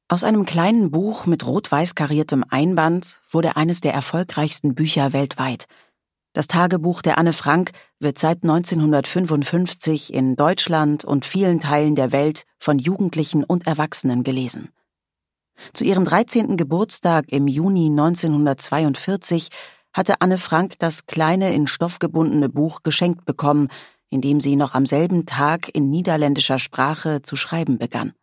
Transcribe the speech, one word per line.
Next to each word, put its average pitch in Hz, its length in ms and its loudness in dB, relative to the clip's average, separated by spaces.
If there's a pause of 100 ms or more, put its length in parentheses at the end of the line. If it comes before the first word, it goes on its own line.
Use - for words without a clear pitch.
Aus 175 160 0
einem 214 200 4
kleinen 180 460 2
Buch 196 340 -2
mit 170 220 0
rot-weiß 143 480 0
kariertem 147 560 0
Einband 165 680 0 (100)
wurde 165 260 0
eines 170 240 0
der 147 140 0
erfolgreichsten 151 800 -2
Bücher 139 380 0
weltweit. 135 540 -4 (680)
Das 156 160 -2
Tagebuch 175 520 0
der - 180 0
Anne 165 140 4
Frank 160 380 0 (300)
wird 143 180 -2
seit 170 240 0
neunzehnhundertfünfundfünfzig 160 1700 0
in 131 220 0
Deutschland 151 720 0
und 143 200 -2
vielen 185 360 2
Teilen 151 340 2
der 131 160 0
Welt 147 340 0 (140)
von 147 220 0
Jugendlichen 160 640 0
und 175 240 -2
Erwachsenen 135 560 -2
gelesen. 127 460 -6 (1000)
Zu - 120 -4
ihrem 190 200 4
dreizehnten 208 520 2
Geburtstag 165 720 0
im 139 180 0
Juni 160 420 2
neunzehnhundertzweiundvierzig 151 1600 0 (440)
hatte 190 260 0
Anne 185 180 2
Frank - 420 -2
das 165 260 -4
kleine, 175 480 0
in 151 140 2
Stoff 170 320 -4
gebundene 156 480 2
Buch 147 340 -2
geschenkt 175 420 0
bekommen, 147 440 2 (420)
in 135 100 -2
dem 143 220 2
sie 139 140 2
noch 139 180 0
am 135 100 2
selben 165 400 0
Tag 147 500 -2
in 143 140 0
niederländischer 147 720 0
Sprache 147 640 -4
zu - 120 -10
schreiben 156 440 -2
begann. 117 340 -6 (100)